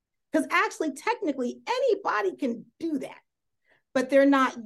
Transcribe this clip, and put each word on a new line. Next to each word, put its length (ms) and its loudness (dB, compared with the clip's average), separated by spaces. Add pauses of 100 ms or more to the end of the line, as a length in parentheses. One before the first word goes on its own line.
(320)
'Cause 180 0
actually, 420 0
technically, 760 -4
anybody 640 0
can 320 -6 (140)
do 180 -4
that, 220 -12 (760)
but 160 0
they're 160 6
not 400 4